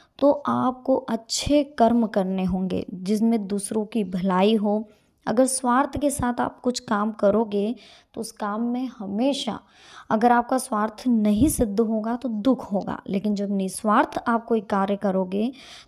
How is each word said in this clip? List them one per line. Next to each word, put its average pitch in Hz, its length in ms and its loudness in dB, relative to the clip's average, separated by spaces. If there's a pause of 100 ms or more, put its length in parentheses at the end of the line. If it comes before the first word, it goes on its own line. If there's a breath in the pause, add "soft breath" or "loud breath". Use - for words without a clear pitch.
(200 loud breath)
तो 285 120 6 (160)
आपको 254 480 0
अच्छे 262 680 0 (140)
कर्म 233 300 4
करने 190 360 -2
होंगे 185 500 -2
जिसमें 208 540 0
दूसरों 202 380 -4
की 214 200 -4
भलाई 190 500 2
हो। 208 320 0 (400 soft breath)
अगर 233 180 2
स्वार्थ 254 540 0
के 285 100 2
साथ 247 320 -2
आप - 180 -4
कुछ 247 200 -2
काम 214 320 -2
करोगे 208 640 0 (380 loud breath)
तो 233 80 -10
उस 208 120 -10
काम 214 300 -6
में 247 260 -4
हमेशा 226 680 -4 (500 loud breath)
अगर 220 220 4
आपका 240 260 2
स्वार्थ 214 500 -4
नहीं 214 420 4
सिद्ध 208 300 0
होगा 226 360 0
तो 247 140 -6
दुख 226 420 0
होगा, - 360 -4
लेकिन 202 280 -2
जब 202 160 -4
निस्वार्थ 202 680 0 (100)
आप 233 180 0
कोई 226 180 0
कार्य 202 320 0
करोगे 196 560 -2 (360 loud breath)